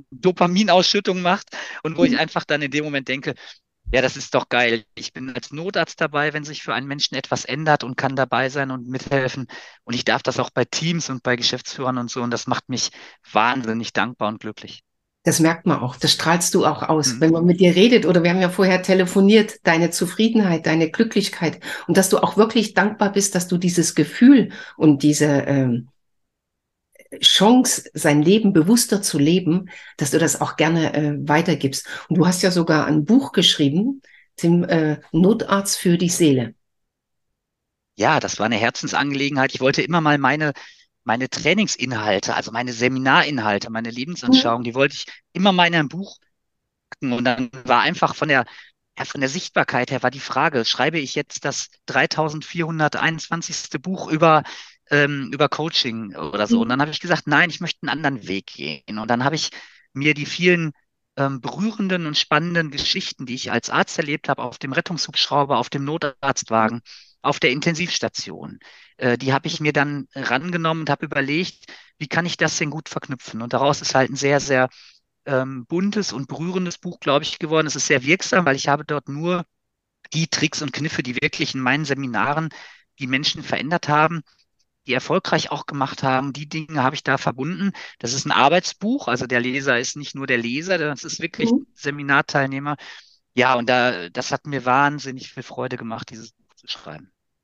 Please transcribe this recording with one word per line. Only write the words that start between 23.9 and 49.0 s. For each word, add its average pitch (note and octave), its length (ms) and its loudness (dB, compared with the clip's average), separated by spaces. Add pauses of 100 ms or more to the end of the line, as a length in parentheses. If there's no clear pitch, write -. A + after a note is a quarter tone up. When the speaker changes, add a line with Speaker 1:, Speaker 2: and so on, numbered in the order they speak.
Speaker 2:
Gefühl A#3 560 6 (260)
und D3 260 6
diese, D3 220 4
ähm, C3+ 640 2 (1300)
Chance, - 720 4
sein D3+ 280 4
Leben G3+ 320 6
bewusster G3 480 4
zu - 180 -2
leben, F3 500 2 (280)
dass C#3+ 140 -2
du D#3+ 80 2
das D#3+ 220 2
auch C#3+ 140 -2
gerne, D#3+ 380 2
äh, D3 200 0 (140)
weitergibst. D3 600 0 (220)
Und F3 80 2
du E3+ 100 6
hast F3+ 140 2
ja F#3+ 100 4
sogar E3 360 2
ein D3+ 180 2
Buch B3+ 260 4
geschrieben, F#3 720 2 (340)
Tim, F3 280 4
äh, D#3 360 2 (120)
Notarzt G3 640 2
für F3 200 4
die F3 120 0
Seele. C3 460 2 (1400)
Speaker 1:
Ja, C3+ 220 2
das - 200 -4
war G#2 60 0
eine A2+ 120 -2
Herzensangelegenheit. C#3 960 -2
Ich - 80 -10
wollte C3+ 200 2
immer D#3+ 200 0
mal D3 160 2
meine, C#3+ 360 0 (500)
meine A#2+ 260 -2
Trainingsinhalte, B2 1080 -2
also - 160 -6
meine B2 220 -6
Seminarinhalte, C3 960 0
meine A2+ 220 -6
Lebensanschauung, C3 720 0
Speaker 2:
Mhm. - 20 -8
Speaker 1:
die A#2 100 -6
wollte C#3+ 200 0
ich - 100 -12 (280)
immer F#3+ 200 2
mal F3+ 140 4
in E3+ 80 0
ein D#3 120 2
Buch F#3 300 -12 (720)
packen. C3 240 -6
Und A#2+ 120 -2
dann B2 240 0 (160)
war A#2+ 160 6
einfach D#3 340 0
von - 140 -2
der, C3+ 160 2 (520)
ja, C3+ 80 -8